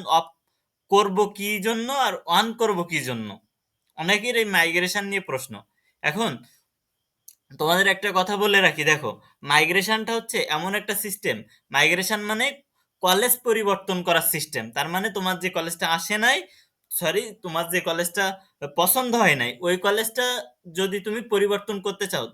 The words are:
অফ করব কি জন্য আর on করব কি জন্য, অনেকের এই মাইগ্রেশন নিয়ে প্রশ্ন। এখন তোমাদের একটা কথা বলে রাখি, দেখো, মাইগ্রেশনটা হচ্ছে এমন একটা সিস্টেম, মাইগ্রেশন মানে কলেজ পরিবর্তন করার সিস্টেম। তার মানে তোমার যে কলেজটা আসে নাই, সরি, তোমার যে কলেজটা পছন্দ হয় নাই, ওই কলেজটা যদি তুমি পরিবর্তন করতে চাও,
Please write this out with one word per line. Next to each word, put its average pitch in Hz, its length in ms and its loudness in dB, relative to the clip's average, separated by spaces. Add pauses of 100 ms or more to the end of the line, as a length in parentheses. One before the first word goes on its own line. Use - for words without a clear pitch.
অফ - 200 4 (680)
করব 196 260 4 (200)
কি 202 120 -4 (100)
জন্য 226 280 -2 (200)
আর 190 60 -2 (240)
on 214 160 4
করব 214 260 0 (120)
কি 151 180 -2
জন্য, 110 200 -6 (680)
অনেকের 202 440 0
এই 214 140 0
মাইগ্রেশন 180 500 0
নিয়ে 196 240 -4
প্রশ্ন। 127 240 -6 (500)
এখন 170 280 -2 (1300)
তোমাদের 175 280 4
একটা 196 280 2
কথা 190 220 2
বলে 202 240 4
রাখি, 156 220 4
দেখো, 143 280 2 (320)
মাইগ্রেশনটা 185 760 2
হচ্ছে 226 200 -6 (120)
এমন 160 260 -2
একটা 208 200 -4
সিস্টেম, 185 400 -4 (360)
মাইগ্রেশন 175 580 2
মানে 214 160 0 (580)
কলেজ 202 300 4 (140)
পরিবর্তন 202 560 0
করার 170 300 2
সিস্টেম। 139 380 -6
তার 143 180 -4
মানে 190 180 -2 (100)
তোমার 185 220 -2
যে 180 100 -4
কলেজটা 170 380 -4
আসে 165 300 -2
নাই, 247 200 2 (540)
সরি, 175 320 -2 (200)
তোমার 170 260 -4
যে 175 120 0
কলেজটা 175 440 -2 (520)
পছন্দ 233 380 2
হয় 185 200 6
নাই, 123 160 -2 (100)
ওই 180 160 0
কলেজটা 214 480 0 (480)
যদি 190 260 -2
তুমি 214 220 -6
পরিবর্তন 202 600 0
করতে 196 260 -6
চাও, 135 260 -4